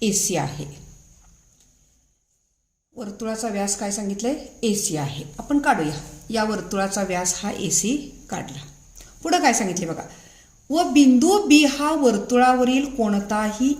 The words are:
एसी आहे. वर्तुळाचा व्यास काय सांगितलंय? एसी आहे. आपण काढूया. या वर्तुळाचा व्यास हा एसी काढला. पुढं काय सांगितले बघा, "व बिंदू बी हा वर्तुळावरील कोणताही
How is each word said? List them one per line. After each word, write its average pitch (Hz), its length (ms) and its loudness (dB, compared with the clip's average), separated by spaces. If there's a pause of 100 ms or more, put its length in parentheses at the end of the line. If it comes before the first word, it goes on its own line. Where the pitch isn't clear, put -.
एसी 196 340 0
आहे. - 520 -8 (2000)
वर्तुळाचा 220 520 -8
व्यास 202 280 -4
काय 202 140 -6
सांगितलंय? 208 440 -4 (280)
एसी 202 340 0
आहे. - 280 -6 (140)
आपण 285 200 0
काढूया. 185 360 0 (360)
या 220 140 0
वर्तुळाचा 196 580 -2
व्यास 180 400 -2
हा 202 80 -6
एसी - 680 -2 (100)
काढला. 143 280 -10 (640)
पुढं 339 180 2
काय 285 120 4
सांगितले 185 340 -4
बघा, 160 160 -8 (680)
"व 330 140 2
बिंदू 285 640 6
बी 294 180 8
हा 285 280 0
वर्तुळावरील 254 920 2
कोणताही 214 960 -2